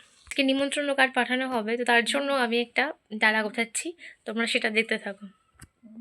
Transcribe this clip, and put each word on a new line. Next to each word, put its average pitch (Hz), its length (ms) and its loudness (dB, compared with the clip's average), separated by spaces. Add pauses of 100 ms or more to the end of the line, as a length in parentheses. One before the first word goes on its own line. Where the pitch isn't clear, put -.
(260)
আজকে - 160 -2
নিমন্ত্রণ 269 420 0 (100)
কার্ড 262 200 4
পাঠানো 254 340 0
হবে, 226 280 -2
তো 240 80 -4
তার 233 200 4
জন্য 277 280 0
আমি 240 280 2
একটা 240 240 -2 (300)
ডালা 220 280 2
গোছাচ্ছি, 226 440 -4 (380)
তোমরা 226 220 -2
সেটা 226 240 0
দেখতে 220 280 0
থাকো। 202 260 -10 (760)